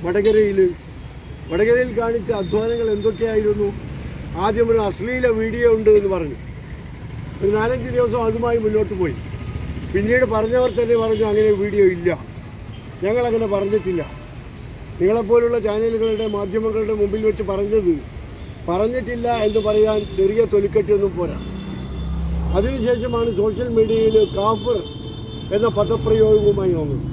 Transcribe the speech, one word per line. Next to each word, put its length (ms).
വടകരയിൽ, 540
വടകരയിൽ 500
കാണിച്ച 300
അധ്വാനങ്ങൾ 540
എന്തൊക്കെയായിരുന്നു? 760
ആദ്യം 280
ഒരു 160
അശ്ലീല 380
വീഡിയോ 260
ഉണ്ട് 220
എന്ന് 160
പറഞ്ഞു, 220
ഒരു 140
നാലഞ്ച് 400
ദിവസം 320
അതുമായി 380
മുന്നോട്ട് 340
പോയി. 160
പിന്നീട് 320
പറഞ്ഞവർ 420
തന്നെ 240
പറഞ്ഞു, 300
"അങ്ങനെ 200
വീഡിയോ 220
ഇല്ല, 140
ഞങ്ങളങ്ങനെ 520
പറഞ്ഞിട്ടില്ല." 480
നിങ്ങളെപ്പോലുള്ള 680
ചാനലുകളുടെ, 600
മാധ്യമങ്ങളുടെ 640
മുമ്പിൽ 300
വെച്ച് 200
പറഞ്ഞത്, 440
പറഞ്ഞിട്ടില്ല 600
എന്ന് 180
പറയാൻ 340
ചെറിയ 240
തൊലിക്കെട്ടിയൊന്നും 640
പോരാ. 200
അതിനുശേഷമാണ് 720
സോഷ്യൽ 380
മീഡിയയിൽ 380
കാഫിർ 420
എന്ന 120
പദപ്രയോഗവുമായി 1000
വന്നത്. 340